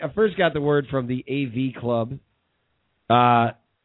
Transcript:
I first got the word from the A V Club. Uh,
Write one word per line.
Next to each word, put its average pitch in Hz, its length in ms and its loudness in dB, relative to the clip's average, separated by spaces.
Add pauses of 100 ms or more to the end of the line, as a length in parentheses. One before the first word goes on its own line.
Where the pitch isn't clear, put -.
I 151 120 -8
first 208 240 0
got 165 160 2
the 151 80 -4
word 143 280 0
from 127 180 -4
the 127 200 -6
A 139 180 -4
V 127 320 -4
Club. 120 400 -4 (920)
Uh, 120 400 4 (360)